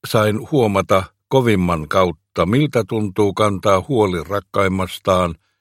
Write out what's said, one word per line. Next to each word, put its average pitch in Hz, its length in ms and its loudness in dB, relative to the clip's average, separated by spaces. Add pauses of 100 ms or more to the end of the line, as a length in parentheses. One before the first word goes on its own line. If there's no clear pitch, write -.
Sain 107 440 -2
huomata 101 520 2 (240)
kovimman 90 600 0
kautta, 90 580 0
miltä 123 440 0
tuntuu 104 440 -2
kantaa 101 540 0
huoli 98 360 0
rakkaimmastaan 92 1120 -2 (260)